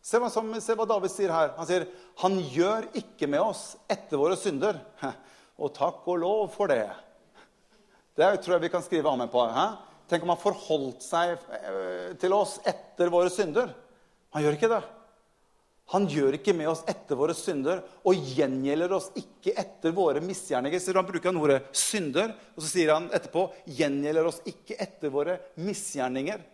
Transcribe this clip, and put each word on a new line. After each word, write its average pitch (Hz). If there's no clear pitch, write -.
Se 226
hva 240
som, 220
se 226
hva 220
David 196
sier 190
her. 160
Han 165
sier, 175
"Han 190
gjør 202
ikke -
med 147
oss -
etter -
våre 175
synder." 185
<laughs> 131
Og 143
takk 170
og 175
lov 202
for 202
det. 120
Det 165
tror 175
jeg 170
vi 165
kan 175
skrive 156
amen 123
på, 123
hæ? 123
Tenk 170
om 175
han 165
forholdt 147
seg, 175
eh, 180
til 190
oss 208
etter -
våre 175
synder. 180
Han 151
gjør 151
ikke 226
det. 202
"Han 202
gjør 143
ikke -
med 156
oss 160
etter -
våre 156
synder, 160
og 180
gjengjelder 139
oss -
ikke -
etter 170
våre 156
misgjerninger." 156
Så 185
han 185
bruker 180
han 170
ordet 139
synder, 190
og -
så 156
sier 160
han 165
etterpå, 175
"Gjengjelder 151
oss 160
ikke -
etter 156
våre 160
misgjerninger. 156